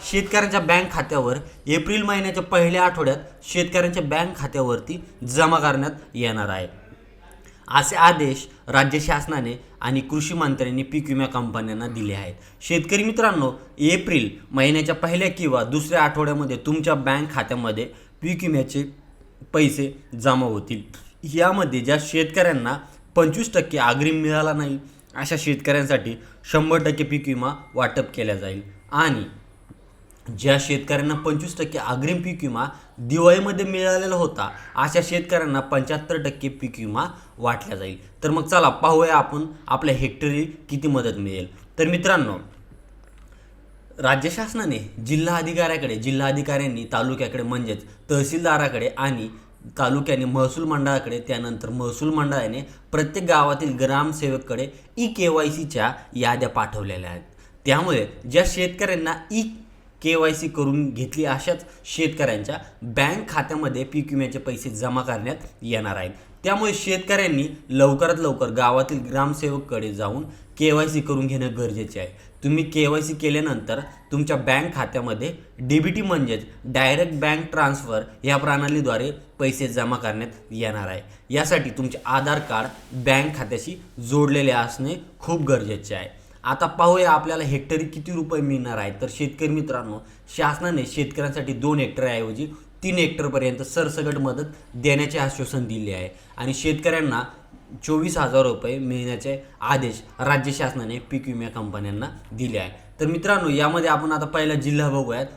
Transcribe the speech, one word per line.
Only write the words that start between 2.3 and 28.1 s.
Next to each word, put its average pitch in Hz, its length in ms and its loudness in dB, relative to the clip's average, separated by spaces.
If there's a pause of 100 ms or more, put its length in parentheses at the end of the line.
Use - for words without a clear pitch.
पहिल्या 180 420 4
आठवड्यात 160 320 2 (260)
शेतकऱ्यांच्या 175 600 0
बँक 160 340 0
खात्यावरती 139 680 -2 (200)
जमा 156 340 4
करण्यात 143 320 2 (240)
येणार 110 340 -2
आहे, 95 200 -4 (1000)
असे 139 280 4
आदेश 151 520 6 (200)
राज्य 139 320 4
शासनाने 147 640 -2 (160)
आणि 131 200 0
कृषी 151 340 -4
मंत्र्यांनी 131 480 0
पीक 147 260 -4
विमा 135 180 0
कंपन्यांना 113 600 -4
दिले 110 260 -4
आहेत. 95 200 -8 (260)
शेतकरी 170 440 0
मित्रांनो, 214 480 2 (260)
एप्रिल 156 520 2 (200)
महिन्याच्या 151 440 4
पहिल्या 175 360 0
किंवा 143 340 2
दुसऱ्या 151 380 2
आठवड्यामध्ये 147 540 0
तुमच्या 156 380 0
बँक 139 380 0
खात्यामध्ये 117 520 -2 (380)
पीक 165 200 -2
विम्याचे 143 420 0 (680)
पैसे 139 500 2 (180)
जमा 127 260 4
होतील. 107 360 -6 (520)
यामध्ये 170 460 2
ज्या 139 200 2
शेतकऱ्यांना 156 800 2 (360)
पंचवीस 170 380 4
टक्के 160 260 0
अग्रिम 135 380 4
मिळाला 156 360 2
नाही, 143 260 -2 (360)
अशा 143 240 -4
शेतकऱ्यांसाठी 139 760 0 (380)
शंभर 156 260 4
टक्के 151 260 0
पीक 143 220 -2
विमा 131 240 -2 (240)
वाटप 127 300 0 (100)